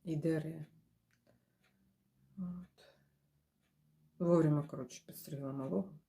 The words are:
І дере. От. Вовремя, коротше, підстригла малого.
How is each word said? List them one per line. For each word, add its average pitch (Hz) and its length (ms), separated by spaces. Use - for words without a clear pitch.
І 165 120
дере. 156 500
От. 180 560
Вовремя, 160 440
коротше, - 420
підстригла 139 460
малого. 151 580